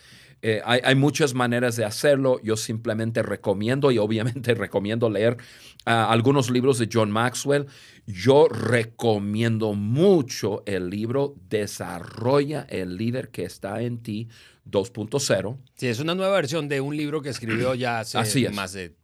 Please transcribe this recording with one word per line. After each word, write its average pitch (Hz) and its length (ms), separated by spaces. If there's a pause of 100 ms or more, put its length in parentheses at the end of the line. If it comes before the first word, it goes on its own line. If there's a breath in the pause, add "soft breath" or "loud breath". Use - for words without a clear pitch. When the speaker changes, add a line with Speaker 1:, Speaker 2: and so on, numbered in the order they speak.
(420 loud breath)
Speaker 1:
Eh, 110 220
hay, 120 200
hay 131 120
muchas 143 380
maneras 120 420
de 117 100
hacerlo. 131 580
Yo 107 120
simplemente 113 680
recomiendo, 107 680
y 120 60
obviamente 110 560
<laughs> - 20
recomiendo 104 540
leer, 110 280 (480 loud breath)
ah, 113 260
algunos 120 380
libros 123 300
de 113 120
John 110 200
Maxwell. 127 540 (420 loud breath)
Yo 127 400
recomiendo 110 1300
mucho 117 920
el 90 240
libro 123 460 (120)
Desarrolla 113 1200
el 92 280
líder 117 320
que - 140
está 98 380
en 120 200
ti 113 280 (340 loud breath)
dos 98 280
punto 107 280
cero. 110 400 (160)
Speaker 2:
Sí, 131 120
es 117 120
una 160 160
nueva 190 200
versión 151 320
de 139 120
un 143 160
libro 151 280
que 143 60
escribió 117 440
ya 120 280
hace - 180
Speaker 1:
Así 113 260
es. 95 80
Speaker 2:
más 98 200
de 90 300